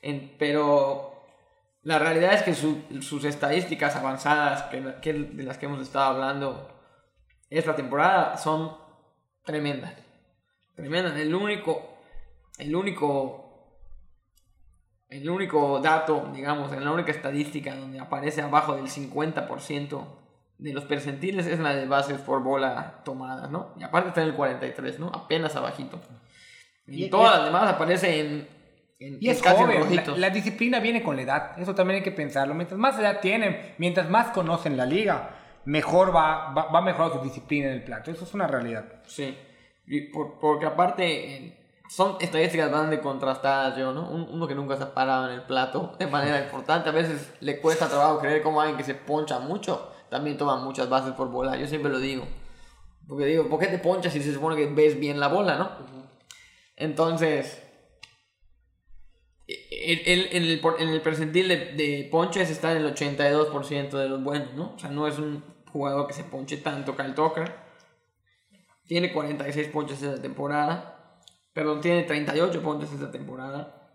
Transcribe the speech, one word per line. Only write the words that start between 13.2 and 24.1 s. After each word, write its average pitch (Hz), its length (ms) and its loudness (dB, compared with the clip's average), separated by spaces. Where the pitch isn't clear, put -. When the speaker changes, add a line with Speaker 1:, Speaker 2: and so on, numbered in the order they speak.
Speaker 1:
el 139 200 -10
único 151 520 2
dato, 156 540 2
digamos, 139 380 -2
en 139 120 -6
la 147 80 0
única 170 180 0
estadística 143 640 -4
donde 135 240 -12
aparece 143 440 -4
abajo 143 340 2
del 135 120 -6
cincuenta 147 600 -4
por - 120 -8
ciento 143 540 -8
de - 140 -8
los 139 120 -6
percentiles 143 640 -2
es 170 140 -2
la 143 140 0
de 135 120 -2
bases 139 340 0
por 135 220 -2
bola 131 600 -2
tomadas, 131 460 -10
¿no? - 280 -8
Y - 60 -14
aparte 180 240 2
está 170 140 0